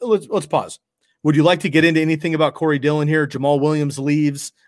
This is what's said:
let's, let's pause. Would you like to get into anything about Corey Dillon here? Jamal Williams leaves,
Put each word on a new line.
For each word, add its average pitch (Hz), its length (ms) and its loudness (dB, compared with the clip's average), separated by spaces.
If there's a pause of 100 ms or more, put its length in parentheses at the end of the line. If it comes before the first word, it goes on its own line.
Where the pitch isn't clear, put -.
let's, 208 260 -2
let's 175 200 -4
pause. 101 320 -4 (420)
Would 151 140 2
you 156 80 4
like 180 160 4
to 180 100 -4
get 160 160 4
into 160 160 4
anything 160 320 -2
about 156 220 0
Corey 151 240 -2
Dillon 147 280 0
here? 151 200 0
Jamal 139 320 0
Williams 147 400 -2
leaves, 147 540 -2 (140)